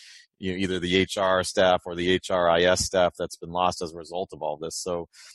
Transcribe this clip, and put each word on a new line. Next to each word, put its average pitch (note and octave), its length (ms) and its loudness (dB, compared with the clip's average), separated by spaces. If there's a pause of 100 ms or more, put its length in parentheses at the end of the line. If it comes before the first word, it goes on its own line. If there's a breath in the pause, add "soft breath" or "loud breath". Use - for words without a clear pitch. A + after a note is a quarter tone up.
(400 loud breath)
you F#2+ 100 -4
know, F#2 80 -4
either F#2 220 -2
the F2 160 0
H F#2+ 220 2
R F#2 260 2
staff F#2 420 4
or F2 80 -10
the F2 160 0
H F#2 200 0
R F2+ 180 2
I E2+ 140 4
S F2+ 220 4
staff F2+ 320 2
that's E2+ 200 -8
been E2+ 160 -14
lost F2+ 280 -2
as E2 120 -8
a E2+ 40 -16
result E2+ 360 -10
of D2+ 100 -14
all D2+ 140 -6
this. D#2+ 200 -10
So F2 320 -6 (260 loud breath)